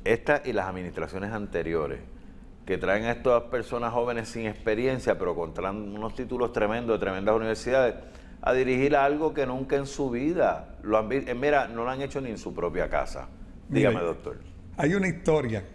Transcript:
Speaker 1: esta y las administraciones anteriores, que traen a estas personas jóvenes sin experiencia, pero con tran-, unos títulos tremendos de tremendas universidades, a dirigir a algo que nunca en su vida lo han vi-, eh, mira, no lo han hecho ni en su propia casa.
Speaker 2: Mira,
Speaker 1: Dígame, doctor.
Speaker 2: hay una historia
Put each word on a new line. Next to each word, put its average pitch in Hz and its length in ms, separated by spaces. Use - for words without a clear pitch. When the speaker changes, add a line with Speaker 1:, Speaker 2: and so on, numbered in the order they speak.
Speaker 1:
esta 117 420
y 127 80
las 95 140
administraciones 92 640
anteriores, 82 680
que 95 120
traen 98 280
a 117 60
estas 120 320
personas 117 500
jóvenes 117 360
sin 113 180
experiencia, 110 720
pero 87 160
con 80 180
tran-, 101 420
unos 107 200
títulos 123 380
tremendos 113 460
de 101 60
tremendas 98 300
universidades, 113 600
a 127 120
dirigir 131 420
a 139 100
algo 151 280
que 143 120
nunca 135 300
en 139 100
su 135 240
vida 120 720
lo 107 160
han 107 120
vi-, 135 180
eh, 123 80
mira, 139 320
no 117 160
lo 120 60
han 135 120
hecho 139 200
ni 127 80
en 104 80
su 87 160
propia 85 360
casa. 67 380
Speaker 2:
Mira, 107 200
Speaker 1:
Dígame, 90 160
doctor. - 320
Speaker 2:
hay 147 180
una 190 120
historia 147 560